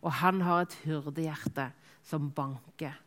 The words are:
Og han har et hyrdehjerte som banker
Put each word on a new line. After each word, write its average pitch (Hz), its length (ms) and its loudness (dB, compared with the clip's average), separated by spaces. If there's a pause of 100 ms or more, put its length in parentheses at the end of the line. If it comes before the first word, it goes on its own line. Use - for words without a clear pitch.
Og 165 100 0 (100)
han 185 240 6
har 175 200 4
et - 200 -14
hyrdehjerte 151 840 -4 (340)
som 147 240 -2
banker 135 640 -8 (140)